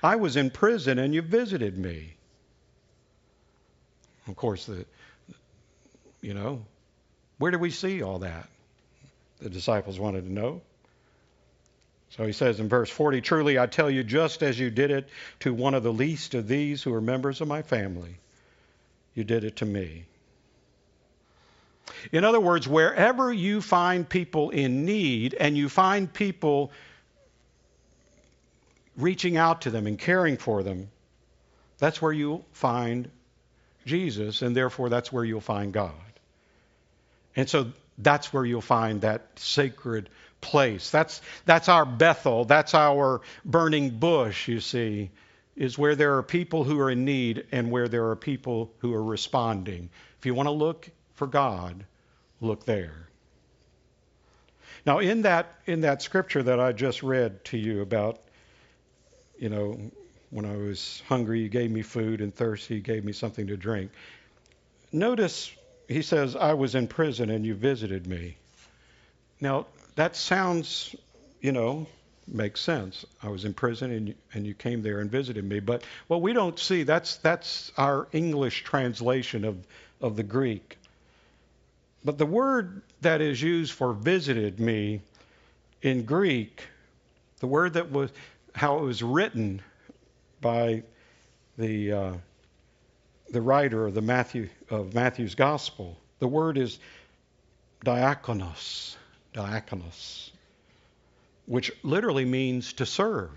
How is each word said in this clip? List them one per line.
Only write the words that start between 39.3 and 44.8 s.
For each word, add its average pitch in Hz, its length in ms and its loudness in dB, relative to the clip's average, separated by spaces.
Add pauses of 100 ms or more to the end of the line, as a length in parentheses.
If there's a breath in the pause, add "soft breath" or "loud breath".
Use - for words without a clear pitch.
sacred 117 760 -2 (320 loud breath)
place. 120 480 2
That's, 160 320 2 (240 loud breath)
that's 165 240 6
our 165 160 8
Bethel. 123 600 4
That's 147 280 6
our 143 480 6 (220 loud breath)
burning 151 560 2
bush, 135 480 2
you 117 120 -2
see, 107 520 -4 (440 soft breath)